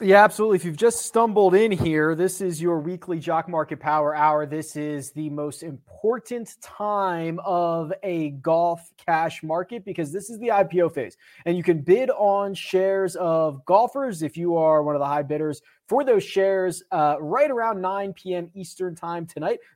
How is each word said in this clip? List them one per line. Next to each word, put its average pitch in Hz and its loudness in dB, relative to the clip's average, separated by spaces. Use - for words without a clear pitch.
Yeah, 202 8
absolutely. 214 2
If 165 -4
you've 156 -6
just 233 0
stumbled 208 4
in 220 4
here, 160 0
this 180 -2
is 175 -4
your 170 0
weekly 175 -6
Jock 165 -2
Market 156 -4
Power 151 0
Hour. 151 4
This 151 -8
is 147 -6
the 151 -8
most 147 -8
important 220 -6
time 180 -4
of 170 -2
a 165 -4
golf 165 0
cash 165 -2
market 180 -6
because 165 -6
this 202 -8
is 226 -14
the 233 -2
I 202 6
P 175 2
O 165 4
phase. 120 -6
And 175 0
you 175 -2
can 165 2
bid 220 4
on 202 2
shares 190 0
of 160 0
golfers 233 2
if 151 -6
you 170 0
are 160 4
one 147 -2
of 143 -2
the 139 0
high 147 0
bidders 151 -4
for 269 0
those 214 2
shares, 190 0
uh, 151 2
right 226 0
around 226 -2
nine 196 -4
P 185 -8
M 170 -6
Eastern 185 -10
time 170 -8
tonight. 170 -6